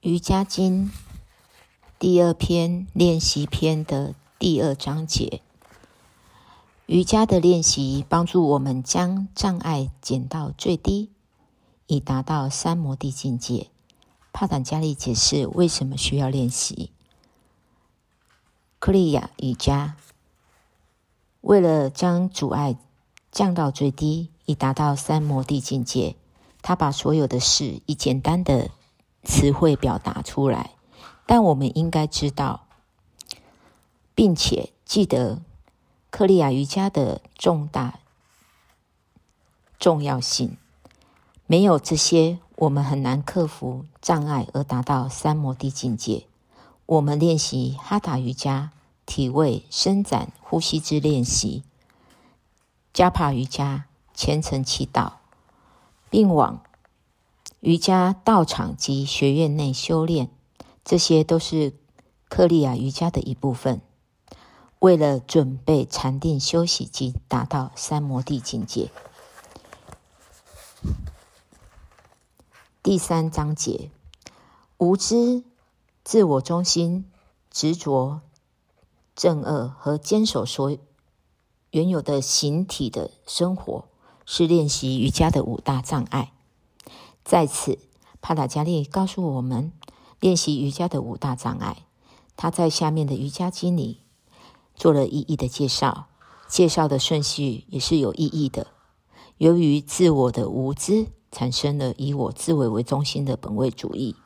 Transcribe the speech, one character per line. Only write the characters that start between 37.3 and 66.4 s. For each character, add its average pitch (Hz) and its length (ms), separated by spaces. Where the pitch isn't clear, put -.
重 151 320
大 123 320
重 160 240
要 139 160
性。 - 380
没 170 160
有 180 160
这 - 160
些， 165 440
我 156 120
们 143 140
很 139 200
难 131 200
克 165 240
服 127 380
障 156 260
碍 143 280
而 113 100
达 127 160
到 131 280
三 151 280
摩 139 180
地 135 160
境 131 240
界。 - 320
我 160 140
们 147 200
练 165 180
习 131 420
哈 208 200
塔 143 180
瑜 123 140
伽、 139 400
体 135 220
位 131 420
伸 196 320
展 - 380
呼 - 200
吸 160 200
之 151 180
练 143 260
习、 107 380
加 180 180
帕 156 220
瑜 127 120
伽 139 400
虔 151 280
诚 135 220
祈 - 200
祷， - 280
并 202 260
往 139 300
瑜 165 180
伽 185 340
道 208 200
场 - 320
及 139 280
学 139 280
院 151 240
内 143 160
修 160 320
炼， 160 260
这 180 140
些 160 240
都 165 160
是 156 360
克 180 180
利 165 140
亚 131 160
瑜 135 140
伽 170 200
的 - 100
一 135 140
部 139 180
分。 123 280
为 185 160
了 143 240
准 131 380
备 139 260
禅 131 340
定 147 220